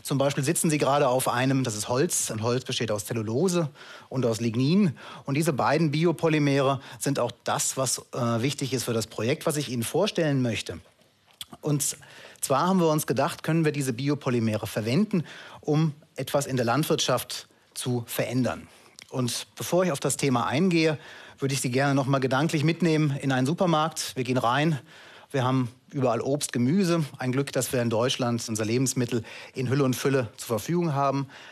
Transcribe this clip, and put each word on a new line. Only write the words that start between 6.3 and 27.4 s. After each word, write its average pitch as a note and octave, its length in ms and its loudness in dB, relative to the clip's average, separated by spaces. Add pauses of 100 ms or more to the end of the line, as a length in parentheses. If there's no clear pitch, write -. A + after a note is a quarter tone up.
sind C#3+ 220 -2
auch A#2+ 100 -2 (140)
das, A#2+ 320 -2
was, C3 220 -2 (140)
äh, A#2 300 0
wichtig C#3 300 -2
ist B2 100 -2
für B2 100 -4
das A2+ 140 -2
Projekt, C#3 400 -2
was D3+ 100 0
ich D3 120 -4
Ihnen A#2+ 160 -4
vorstellen D#3 580 0
möchte. G#2+ 380 -4 (800)
Und - 360 -2 (440)
zwar C#3 260 2
haben F#3+ 140 4
wir E3 80 6
uns D3+ 180 2
gedacht, C#3 380 -2
können D#3+ 200 2
wir D3+ 60 4
diese C3+ 220 -2
Biopolymere A#2+ 720 0
verwenden, C#3+ 560 0 (380)
um D#3 340 2 (220)
etwas C#3 300 -2
in C3 100 -2
der B2 80 0
Landwirtschaft B2+ 840 0 (280)
zu A#2+ 340 -2
verändern. A2 580 -2 (420)
Und B2+ 460 -4
bevor F3 300 0
ich E3 80 0
auf C#3 80 -4
das C#3 160 0
Thema B2 320 2
eingehe, D#3+ 500 2 (420)
würde C#3 120 -2
ich C3+ 80 -2
Sie B2+ 100 -2
gerne C#3 240 2
noch C3+ 120 2
mal C3+ 140 2
gedanklich D3 420 0
mitnehmen D#3 480 2 (100)
in C#3+ 120 0
einen B2+ 120 2
Supermarkt. D#3+ 720 0
Wir B2+ 80 -4
gehen B2 160 0
rein, C3+ 400 2 (540)
wir C3+ 100 0
haben B2+ 260 2 (220)
überall B2+ 300 0
Obst, C#3 320 -2
Gemüse. E3+ 520 2 (140)
Ein B2+ 140 -2
Glück, C#3 200 -2